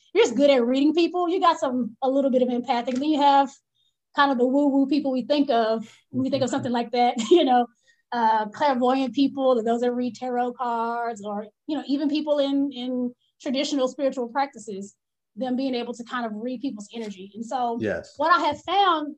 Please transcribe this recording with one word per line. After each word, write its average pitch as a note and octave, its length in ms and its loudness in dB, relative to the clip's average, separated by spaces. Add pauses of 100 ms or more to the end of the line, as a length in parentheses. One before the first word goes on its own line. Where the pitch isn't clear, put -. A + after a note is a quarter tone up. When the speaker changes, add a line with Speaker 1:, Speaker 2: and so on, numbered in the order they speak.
(140)
Speaker 1:
you're G4+ 100 6
just B3 120 0
good C#4+ 140 6
at B3+ 160 4
reading C#4 280 2
people. F4 360 0
You F#4+ 100 0
got E4+ 200 4
some, B3+ 420 -2
a C4+ 80 0
little C#4 200 2
bit B3 120 2
of B3 80 2
empathic. B3 460 -2
Then C#4+ 140 -2
you D4 120 2
have C#4 300 4 (640)
kind C#4 160 4
of B3+ 60 0
the B3 100 2
woo-woo C#4 400 2
people C#4 240 0
we B3+ 120 -2
think C#4+ 260 0
of A3+ 380 0 (220)
when B3+ 140 -4
we C4 60 -2
think C4 140 -2
of A#3+ 60 0
something C4 220 -4
like A#3+ 200 -2
that, B3 260 2
<laughs> G#3+ 140 -4
you E4+ 120 8
know, B3 240 4 (440)
uh, A3 380 0
clairvoyant C4 640 2
people, C4+ 500 2
those A#3 180 0
that B3 120 0
read B3 220 -4
tarot B3 380 -4
cards, A#3 680 -6
or, G#3 240 -8 (200)
you D4+ 100 -4
know, - 100 -6
even C#4 220 -2
people D4 300 0
in, C#4 340 0
in B3 400 -6 (280)
traditional C#4 460 -2
spiritual C4 400 -4
practices, A3+ 680 -8 (420)
them B3+ 180 -4
being C4 180 -2
able A#3+ 200 -6
to A#3+ 100 -14
kind A#3+ 220 -6
of G#3+ 100 -8
read B3 240 -8
people's G#3 340 -10
energy. G3+ 420 -10
And A3+ 100 -10
so A#3 340 -4
Speaker 2:
Yes. G2 380 -4
Speaker 1:
what E4 200 4
I D#4 100 -2
have D4 160 -4
found, E4 540 0